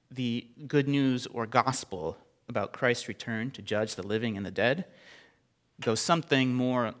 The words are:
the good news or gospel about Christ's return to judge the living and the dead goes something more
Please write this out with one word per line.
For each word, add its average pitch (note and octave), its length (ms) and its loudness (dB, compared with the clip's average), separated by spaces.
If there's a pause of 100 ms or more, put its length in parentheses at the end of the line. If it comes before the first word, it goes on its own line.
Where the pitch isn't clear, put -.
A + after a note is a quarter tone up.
(120)
the B2 340 -4 (220)
good C#3+ 200 2
news C3+ 400 2
or A2+ 200 -4
gospel A2+ 680 0 (300)
about A2 260 -4
Christ's A#2+ 340 0
return A2+ 440 -6
to G#2+ 100 -14
judge G#2+ 340 -2
the F#2 100 -8
living A2 300 -2
and G2 100 -6
the F#2+ 60 -8
dead B2 340 0 (920)
goes A2+ 220 0
something C3+ 520 2
more B2+ 460 0